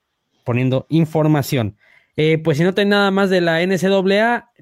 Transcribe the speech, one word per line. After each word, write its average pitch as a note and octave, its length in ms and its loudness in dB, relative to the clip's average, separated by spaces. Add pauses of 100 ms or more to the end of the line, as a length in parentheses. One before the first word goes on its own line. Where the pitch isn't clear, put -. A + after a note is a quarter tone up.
(440)
poniendo B2+ 440 -2
información. D3+ 880 0 (400)
Eh, D#3 220 0
pues, D#3+ 200 -2
si E3 60 2
no F#3+ 80 0
traen G3+ 180 0
nada G3+ 200 2
más G3 200 0
de F#3 100 2
la E3+ 220 0
N F#3+ 140 0
C E3+ 120 -2
A G3 480 0
A, - 140 -12 (120)